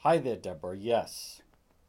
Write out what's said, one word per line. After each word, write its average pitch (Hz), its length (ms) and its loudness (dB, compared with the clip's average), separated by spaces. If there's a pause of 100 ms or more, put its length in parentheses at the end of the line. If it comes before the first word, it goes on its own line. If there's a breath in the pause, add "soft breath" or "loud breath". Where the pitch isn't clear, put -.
Hi 165 180 4
there, 127 160 -2
Deborah. 90 420 -8
Yes. 107 680 -2 (460)